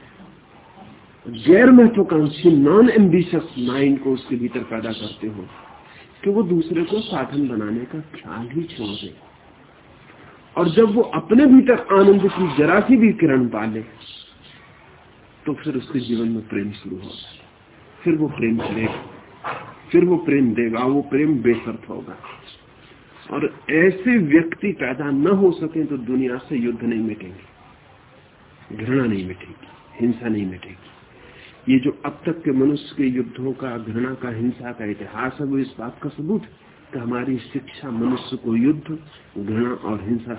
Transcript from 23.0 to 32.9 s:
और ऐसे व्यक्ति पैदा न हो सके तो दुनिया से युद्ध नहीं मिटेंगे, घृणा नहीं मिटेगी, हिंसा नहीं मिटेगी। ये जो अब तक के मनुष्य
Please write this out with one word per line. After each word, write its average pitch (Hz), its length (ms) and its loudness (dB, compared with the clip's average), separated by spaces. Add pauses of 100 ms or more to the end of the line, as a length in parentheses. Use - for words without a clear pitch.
और 143 160 -6 (260)
ऐसे 185 480 2
व्यक्ति 165 640 2
पैदा 139 300 -4
न 139 160 0 (100)
हो 190 160 4
सके 160 340 -4
तो 139 180 -6
दुनिया 127 320 -2 (120)
से 139 100 -4
युद्ध 117 240 -4
नहीं 117 180 -2
मिटेंगे, - 1800 -14
घृणा 123 280 -2
नहीं 98 220 -2
मिटेगी, - 420 -16 (280)
हिंसा 120 320 -2
नहीं 104 180 -2
मिटेगी। - 1300 -10
ये 131 60 4
जो 131 120 -4 (160)
अब - 200 -12
तक 170 180 -6
के 151 100 -2
मनुष्य 139 420 0